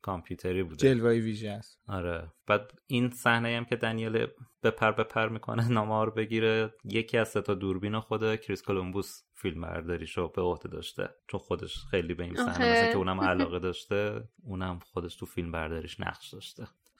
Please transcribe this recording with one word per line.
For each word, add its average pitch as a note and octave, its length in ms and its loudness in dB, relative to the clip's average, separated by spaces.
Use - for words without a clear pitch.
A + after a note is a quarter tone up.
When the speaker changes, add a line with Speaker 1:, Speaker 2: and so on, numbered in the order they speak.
Speaker 1:
کامپیوتری F#2 600 -2
بوده. D#2+ 140 -6
Speaker 2:
جلوه‌ی A#2 440 6
ویژه A2 300 -4
است. G#2 380 -14
Speaker 1:
آره. E2+ 440 -4
بعد G#2 240 4
این B2 240 2
صحنه A#2 460 2
هم A#2+ 80 -2
که A#2 120 -2
دنیل A2+ 500 0
به A2+ 100 4
پر A2 220 4
به A2 120 2
پر A2+ 240 0
می‌کنه A2+ 400 0
<laughs> A#2+ 100 4
نامه‌ها G#2+ 260 2
رو A2 60 0
بگیره، A2 640 2
یکی A2+ 340 0
از A2 100 4
سه G#2 120 0
تا G#2 140 0
دوربین G2 460 0
خود A2 400 0
کریس G2 220 -4
کولومبوس F#2 600 -2
فیلم E2+ 260 -4
برداریشو E2+ 680 -4
به - 140 -2
عهده F2 260 0
داشته، - 400 -6
چون G2 140 -6
خودش E2+ 380 -6
خیلی F2 240 0
به F2 100 -6
این F2 120 -8
صحنه، A#3+ 140 0
Speaker 3:
آخه. A#3 220 2
Speaker 1:
مثلا A#3 200 4
که G3+ 60 2
اونم F#2+ 260 0
Speaker 3:
<laughs> F#2 60 4
Speaker 1:
علاقه F2+ 280 2
داشته، G#2 640 -2
اونم F#2 340 -6
خودش F2 240 -6
تو F2+ 100 -10
فیلم E2+ 260 -4
برداریش E2 480 -4
نقش - 280 -6
داشته. - 380 -14